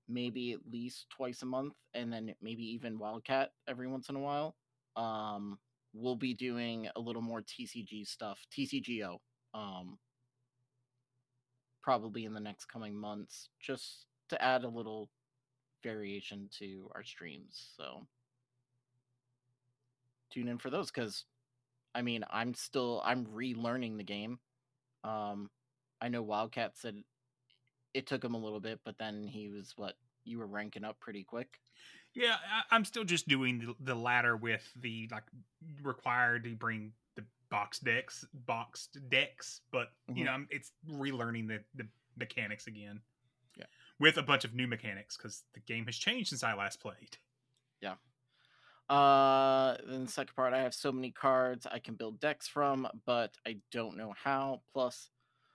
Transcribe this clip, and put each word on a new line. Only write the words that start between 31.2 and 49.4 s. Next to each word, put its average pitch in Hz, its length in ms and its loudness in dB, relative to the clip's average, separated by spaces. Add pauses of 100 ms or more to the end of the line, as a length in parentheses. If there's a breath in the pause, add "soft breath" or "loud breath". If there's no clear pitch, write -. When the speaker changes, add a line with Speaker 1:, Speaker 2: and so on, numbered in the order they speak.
Speaker 1:
quick? - 360 -8 (540 loud breath)
Speaker 2:
Yeah, 233 220 2 (120)
I, 214 220 0
I'm 226 140 8
still 220 200 -2
just 170 220 2
doing 131 320 4
the, 117 220 -4
the 131 140 0
ladder 120 420 6
with 110 400 0
the, 113 340 -6
like, 107 140 -8 (580)
required 123 640 4
to 117 100 -4
bring 110 380 -4 (240)
the 110 80 -10 (260)
box 104 300 0
decks, - 520 0
boxed 120 680 -6 (100)
decks, - 540 2 (100)
but, 120 160 2 (260)
you 127 80 -2
Speaker 1:
Mm-hmm. - 20 2
Speaker 2:
know, 135 60 2
I'm, 139 200 -2
it's 147 220 -8 (160)
relearning 120 600 -2
the, 107 160 -4 (100)
the 117 140 -10 (280)
mechanics 117 520 -6
again. 104 340 -12 (540)
Speaker 1:
Yeah. - 100 -14 (320 soft breath)
Speaker 2:
With 151 200 10
a 147 40 4
bunch 135 220 6
of 117 100 -6
new 127 120 0
mechanics, 110 500 -6
'cause - 280 -12 (100)
the 117 60 -20
game 113 260 -6
has 120 100 -4
changed 226 340 0
since 131 140 -4
I 113 100 2
last 98 260 -2
played. - 380 -12 (640)
Speaker 1:
Yeah. 95 140 -4 (920 soft breath)
Uh, 135 1000 10